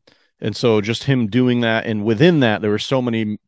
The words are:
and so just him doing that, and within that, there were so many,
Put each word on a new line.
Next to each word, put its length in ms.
and 160
so 240
just 240
him 240
doing 320
that, 260
and 180
within 360
that, 220
there 80
were 80
so 240
many, 460